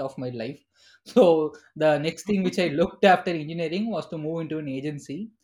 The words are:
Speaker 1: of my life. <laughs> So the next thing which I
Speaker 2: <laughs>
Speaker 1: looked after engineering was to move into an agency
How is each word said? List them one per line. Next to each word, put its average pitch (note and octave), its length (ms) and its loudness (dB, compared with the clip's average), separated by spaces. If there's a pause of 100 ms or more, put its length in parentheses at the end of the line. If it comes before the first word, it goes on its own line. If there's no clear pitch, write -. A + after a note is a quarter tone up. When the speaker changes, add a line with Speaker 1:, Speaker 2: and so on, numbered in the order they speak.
Speaker 1:
of - 80 -14
my B2+ 120 -8
life. A#2+ 360 -10
<laughs> - 480 -20
So E3 400 6 (220)
the D3+ 220 4
next E3 300 -6
thing G3 160 0
which F3+ 160 -2
I F3 80 2
Speaker 2:
<laughs> D3 140 -2
Speaker 1:
looked - 220 0
after F#3 280 6
engineering E3 580 -4
was D#3+ 200 -6
to E3+ 80 -8
move D#3+ 240 -6
into D#3 180 -6
an D3+ 100 -8
agency C#3+ 600 -8 (140)